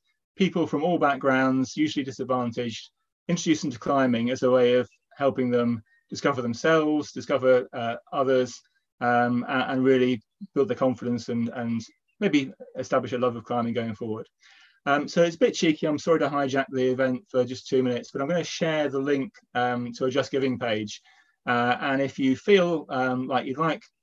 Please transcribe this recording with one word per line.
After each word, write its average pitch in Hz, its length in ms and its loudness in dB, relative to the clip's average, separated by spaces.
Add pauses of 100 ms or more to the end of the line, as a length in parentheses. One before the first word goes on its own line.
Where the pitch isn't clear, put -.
(360)
people 175 300 2
from 151 180 -2
all 170 140 0
backgrounds, 131 800 2
usually 147 280 0
disadvantaged, 123 840 -4 (380)
introduce 170 340 0
them 147 80 -4
to 117 80 -10
climbing 127 520 2
as 131 120 -4
a 127 80 4
way 123 240 6
of 123 140 2 (280)
helping 131 340 0
them 120 320 0 (280)
discover 135 320 -2
themselves, 151 680 0
discover, 127 600 2
uh, 120 240 -6 (160)
others, 131 480 0 (400)
um, 120 480 2
a-, 131 220 0
and 131 120 0
really 127 400 4 (320)
build 139 140 2
their 123 80 -4
confidence 120 540 -2
and, 117 240 -2
and 117 260 -4 (400)
maybe 147 320 0 (260)
establish 127 340 -2
a 127 60 -2
love 120 180 0
of 113 80 -10
climbing 117 280 -2
going 113 220 -4
forward. 107 340 -8 (560)
Um, 143 240 0
so 170 140 2
it's 170 140 2
a - 20 -20
bit 240 160 4
cheeky. 160 320 0
I'm 147 120 0
sorry 160 220 2
to 143 80 2
hijack 135 400 0
the 127 220 0
event 127 380 0
for 127 140 2
just 127 240 -8
two 131 160 2
minutes, 120 300 -4
but 143 80 -4
I'm 139 80 -2
gonna 156 160 0
share 156 460 -2
the 135 80 -4
link, 139 340 -2 (220)
um, 123 400 -2
to 131 100 -4
a 131 60 0
Just 127 200 -2
Giving 131 280 0
page. 110 420 -4 (460)
Uh, 120 340 2
and 139 220 0
if 131 160 -4
you 131 180 2
feel, 175 540 4
um, 127 360 -2
like 127 200 -2
you'd 131 100 -6
like 156 260 -2 (200)